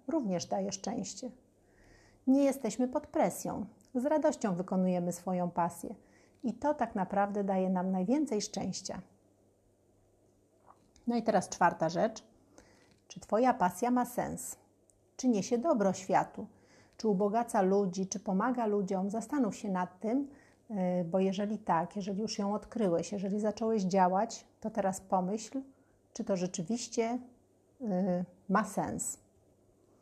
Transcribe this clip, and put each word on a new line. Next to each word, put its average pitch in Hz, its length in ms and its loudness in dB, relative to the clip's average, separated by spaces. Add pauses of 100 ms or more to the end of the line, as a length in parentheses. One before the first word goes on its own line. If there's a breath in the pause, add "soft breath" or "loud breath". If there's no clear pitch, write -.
również 214 380 0
daje 202 260 -2
szczęście. 220 580 -6 (960 soft breath)
Nie 269 180 6
jesteśmy 254 440 0
pod 302 180 -4
presją, 226 600 0 (280)
z 247 100 0
radością 294 500 2
wykonujemy 180 580 2
swoją 180 380 -2
pasję 175 440 -2 (480 soft breath)
i 220 120 -2
to 294 200 0
tak 233 200 -4
naprawdę 202 500 0
daje 190 260 2
nam 185 200 0
najwięcej 214 500 0
szczęścia. - 600 -6 (2000)
No 240 100 0
i 226 60 -2
teraz 214 260 2
czwarta 175 400 2
rzecz. 180 360 -2 (840 soft breath)
Czy - 120 -16
twoja 240 340 2
pasja 208 360 0
ma 247 140 2
sens? 156 520 -6 (600)
Czy 254 120 0
niesie 226 300 2
dobro 233 340 4
światu? - 540 0 (500 soft breath)
Czy 220 120 -2
ubogaca 208 540 2
ludzi? 190 440 2
Czy 202 140 -6
pomaga 226 460 0
ludziom? 196 440 0
Zastanów 226 460 -2
się 208 140 -6
nad 180 300 -2
tym, 269 280 0 (420 loud breath)
y, 180 340 2
bo 175 140 0
jeżeli 202 400 0
tak, 175 380 0
jeżeli 202 240 -4
już 214 180 -4
ją 202 160 0
odkryłeś, 185 580 0
jeżeli 202 280 -2
zacząłeś 220 420 0
działać, 190 640 2 (140)
to 220 100 -6
teraz 190 300 -2
pomyśl, 202 640 -2 (500 soft breath)
czy 226 120 -6
to 196 120 0
rzeczywiście, 226 800 -2 (640)
y, 180 440 0 (240)
ma 196 160 4
sens. - 540 -6 (840 soft breath)